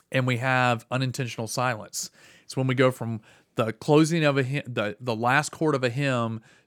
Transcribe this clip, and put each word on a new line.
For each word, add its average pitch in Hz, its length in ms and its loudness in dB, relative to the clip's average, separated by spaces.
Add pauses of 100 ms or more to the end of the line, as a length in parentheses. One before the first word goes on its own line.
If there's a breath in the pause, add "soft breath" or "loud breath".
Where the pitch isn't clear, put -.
(120)
and 131 140 2
we 127 100 2
have 123 540 2
unintentional 123 580 -4
silence. 120 640 -4 (340 loud breath)
It's - 120 -10
when 131 100 0
we 131 80 2
go 127 160 -2
from 113 300 -6 (360 soft breath)
the 113 160 0
closing 156 520 4
of 139 140 2
a 135 60 2
hy-, 139 220 -4
the, 117 340 -4
the 123 160 -2
last 127 340 2
chord 156 240 0
of 131 80 0
a 127 80 4
hymn 117 520 -2 (240 soft breath)